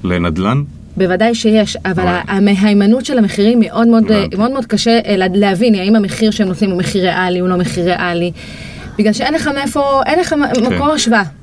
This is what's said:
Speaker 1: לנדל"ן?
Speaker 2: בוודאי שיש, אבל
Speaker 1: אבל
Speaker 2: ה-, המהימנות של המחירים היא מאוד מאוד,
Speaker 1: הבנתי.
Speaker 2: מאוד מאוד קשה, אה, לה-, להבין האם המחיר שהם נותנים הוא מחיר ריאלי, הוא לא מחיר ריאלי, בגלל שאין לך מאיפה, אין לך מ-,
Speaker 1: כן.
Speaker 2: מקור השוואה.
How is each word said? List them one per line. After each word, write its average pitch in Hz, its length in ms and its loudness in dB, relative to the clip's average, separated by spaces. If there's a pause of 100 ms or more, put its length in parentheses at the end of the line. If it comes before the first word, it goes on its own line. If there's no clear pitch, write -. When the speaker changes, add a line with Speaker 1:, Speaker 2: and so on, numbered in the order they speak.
Speaker 1:
לנדל"ן? 90 580 0 (340)
Speaker 2:
בוודאי 196 380 0
שיש, 220 420 0
אבל - 140 -6 (120)
Speaker 1:
אבל 180 60 0
Speaker 2:
ה-, 175 140 -2 (140)
המהימנות 202 680 4
של 262 140 -2
המחירים 220 420 2
היא 196 100 0
מאוד 233 180 2
מאוד, 226 240 4
Speaker 1:
הבנתי. 196 240 0
Speaker 2:
מאוד 220 140 0
מאוד 262 160 -4
קשה, 233 400 0
אה, 208 100 0
לה-, 185 180 0
להבין 202 400 2
האם 196 220 2
המחיר 208 340 0
שהם 208 180 -2
נותנים 190 220 -2
הוא 175 80 -2
מחיר 180 240 -2
ריאלי, 180 360 0
הוא 180 100 0
לא 180 80 0
מחיר 175 280 -2
ריאלי, 175 480 -2 (680)
בגלל 214 140 2
שאין 285 220 0
לך 311 200 0
מאיפה, 277 520 0
אין 311 120 2
לך 349 140 0
מ-, 294 220 0
Speaker 1:
כן. 233 200 0
Speaker 2:
מקור - 180 0
השוואה. 226 300 2 (200)